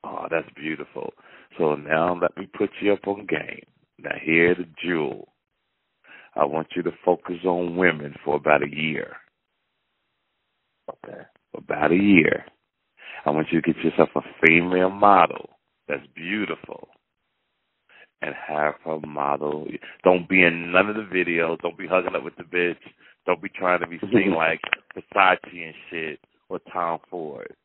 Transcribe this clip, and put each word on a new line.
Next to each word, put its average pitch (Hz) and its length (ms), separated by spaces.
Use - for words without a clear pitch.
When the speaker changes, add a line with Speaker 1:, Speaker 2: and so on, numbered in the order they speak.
Speaker 1:
Oh, 80 260
that's 80 280
beautiful. 73 560
So 78 180
now 80 440
let 87 180
me - 180
put 104 140
you 101 140
up - 120
on 101 200
game. - 360
Now - 220
here 85 340
the 87 100
jewel. 78 460
I 76 120
want 78 280
you 90 100
to 85 60
focus 90 400
on 87 320
women 78 380
for 71 120
about 73 260
a 71 120
year. 78 420
Speaker 2:
Okay. - 320
Speaker 1:
About - 380
a 87 40
year. 98 500
I 76 60
want 78 220
you 82 80
to 82 120
get - 120
yourself 80 320
a 73 40
female 90 460
model 98 600
that's 71 260
beautiful 92 760
and 76 140
have 76 260
her 78 160
model. 73 680
Don't 90 240
be 92 140
in 85 300
none 95 160
of 107 80
the 110 60
videos. 85 580
Don't 85 180
be 92 80
hugging 90 300
up 78 80
with - 120
the 82 80
bitch. 87 340
Don't 90 160
be 98 60
trying 90 320
to 82 60
be 85 120
seen 98 220
Speaker 2:
<laughs> - 20
Speaker 1:
like 80 240
Versace 92 420
and 82 220
shit 80 300
or 92 100
Tom 85 260
Ford. 73 440